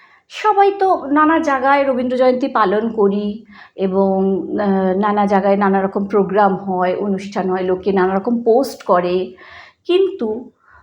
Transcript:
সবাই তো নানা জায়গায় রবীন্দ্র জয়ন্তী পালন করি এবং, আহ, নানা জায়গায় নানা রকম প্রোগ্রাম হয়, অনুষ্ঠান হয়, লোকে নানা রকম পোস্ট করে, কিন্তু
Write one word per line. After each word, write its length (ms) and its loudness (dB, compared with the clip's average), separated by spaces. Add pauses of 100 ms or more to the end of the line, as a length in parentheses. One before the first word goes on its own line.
(280)
সবাই 440 2
তো 340 0
নানা 320 2
জায়গায় 460 0
রবীন্দ্র 320 -2
জয়ন্তী 320 2
পালন 440 0
করি 520 0 (300)
এবং, 680 0 (180)
আহ, 380 0
নানা 280 0
জায়গায় 300 2
নানা 260 0
রকম 240 -4
প্রোগ্রাম 500 2
হয়, 400 -2
অনুষ্ঠান 540 -4
হয়, 120 -2
লোকে 300 -2
নানা 220 0
রকম 280 -2
পোস্ট 400 0
করে, 520 0 (500)
কিন্তু 640 -2 (320)